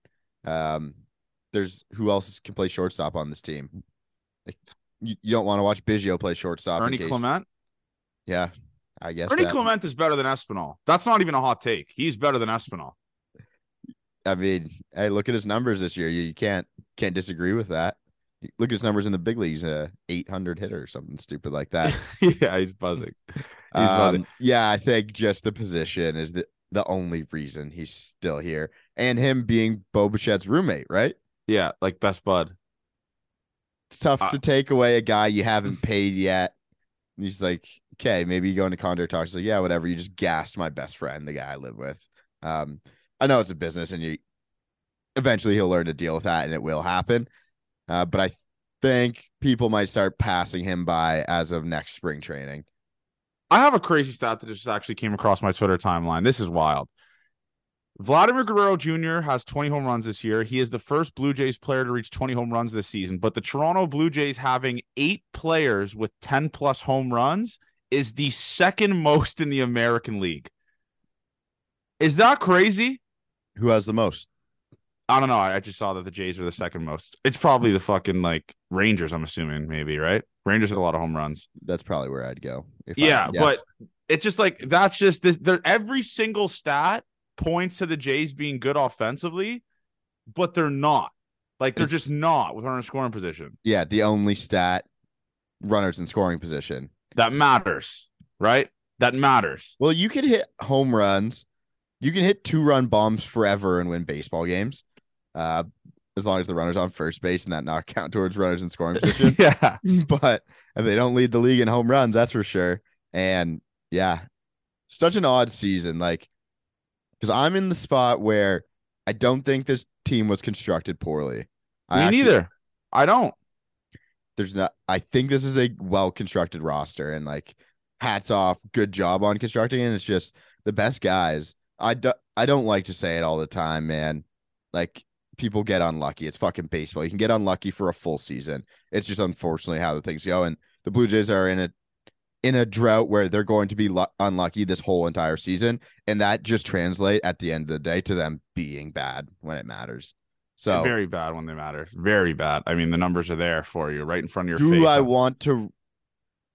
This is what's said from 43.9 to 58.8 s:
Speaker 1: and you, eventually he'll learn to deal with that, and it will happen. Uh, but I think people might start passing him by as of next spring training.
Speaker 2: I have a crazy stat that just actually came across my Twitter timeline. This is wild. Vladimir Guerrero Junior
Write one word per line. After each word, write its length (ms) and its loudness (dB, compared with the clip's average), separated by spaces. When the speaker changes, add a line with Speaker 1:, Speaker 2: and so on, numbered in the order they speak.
Speaker 1:
and 100 -8
you, 160 -6
eventually 400 2
he'll 160 4
learn 160 2
to 80 -4
deal 200 -4
with 100 -4
that, 200 0
and 80 -6
it 100 -4
will 200 -4
happen. 440 0
Uh, 160 0
but 160 0
I 100 2
think 420 2
people 300 2
might 180 2
start 300 0
passing 460 -2
him 200 -4
by 440 0
as 240 -2
of 120 -4
next 300 -8
spring 260 -8
training. 440 -14
Speaker 2:
I 100 8
have 140 8
a 60 4
crazy 320 2
stat 280 -4
that 80 -20
just 200 -14
actually 280 -4
came 180 -2
across 260 2
my 120 2
Twitter 260 2
timeline. 460 0
This 160 2
is 80 -4
wild. 400 2
Vladimir 460 4
Guerrero 320 4
Junior 460 -2